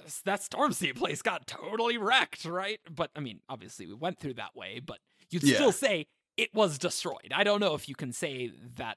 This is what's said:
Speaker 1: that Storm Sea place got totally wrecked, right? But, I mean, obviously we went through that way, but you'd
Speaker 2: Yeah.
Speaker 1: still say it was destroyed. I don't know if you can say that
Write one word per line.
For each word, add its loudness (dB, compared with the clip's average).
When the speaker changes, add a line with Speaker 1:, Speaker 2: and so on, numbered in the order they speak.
Speaker 1:
that 0
Storm 0
Sea -2
place -2
got 0
totally 0
wrecked, 2
right? -2
But, -2
I -6
mean, -8
obviously -12
we -12
went -4
through -4
that -10
way, -10
but -12
you'd -2
Speaker 2:
Yeah. 8
Speaker 1:
still 6
say 0
it -2
was 4
destroyed. -4
I 6
don't 6
know 4
if -6
you -10
can -6
say -4
that -6